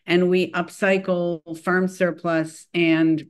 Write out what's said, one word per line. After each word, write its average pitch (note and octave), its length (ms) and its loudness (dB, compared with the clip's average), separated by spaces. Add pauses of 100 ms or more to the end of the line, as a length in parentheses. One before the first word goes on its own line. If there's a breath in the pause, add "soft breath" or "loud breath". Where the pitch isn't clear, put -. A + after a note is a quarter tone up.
and F3+ 220 2
we F3+ 240 0
upcycle F3 1080 -2
farm F#3 260 0
surplus E3 880 -2
and D#3+ 560 2